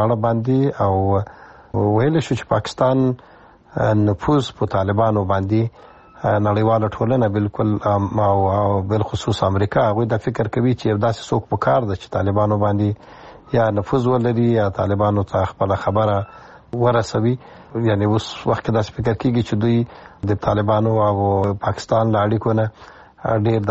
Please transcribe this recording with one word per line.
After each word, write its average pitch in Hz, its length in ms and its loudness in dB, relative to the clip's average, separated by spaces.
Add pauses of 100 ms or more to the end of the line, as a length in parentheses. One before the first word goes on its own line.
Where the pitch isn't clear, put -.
اړه 117 120 2 (100)
باندې 131 560 0
او 98 420 2 (720)
ویلی 151 220 2
شو 127 160 -2
چې - 180 -6
پاکستان، 131 540 0
اه، - 840 -6
نفوذ 107 680 0
په 113 60 -2
طالبانو 104 600 0
باندې، 98 360 0 (640)
اه، 104 160 0
نړیواله 107 560 2
ټولنه 123 320 0
بالکل، 104 480 -2 (160)
ام، 101 280 0
او، 101 180 2 (140)
او 101 300 0
بالخصوص 107 600 -2
امریکا، 98 460 0
هغوی 113 160 0
دا 110 120 0
فکر 113 300 -4
کوي 120 260 0
چې - 140 -4
یو 107 100 2
داسې 113 320 0
څوک 117 200 0
په 104 80 0
کار 135 280 2
ده 98 100 -2
چې - 140 -12
طالبانو 104 480 0
باندې 104 320 0 (640)
یا 113 160 2
نفوذ 117 380 0
ولري 120 460 2
یا 104 160 2
طالبانو 101 540 0
ته 95 220 -2
خپله 98 300 -2
خبره 101 520 0 (460)
ورسوي. 120 640 0 (380)
یعنی 107 300 0
اوس 110 200 0 (220)
وخت 113 180 -2
کې 113 120 -2
داسې 104 140 -2
فکر 117 220 -2
کېږي 120 340 0
چې 117 80 -4
دوی 117 320 2 (380)
د 101 200 0
طالبانو 107 480 2 (140)
او 101 100 0 (360)
پاکستان 110 580 -2
له 107 140 2
اړیکو 110 280 0
نه 110 120 0 (800)
ډېر 113 260 0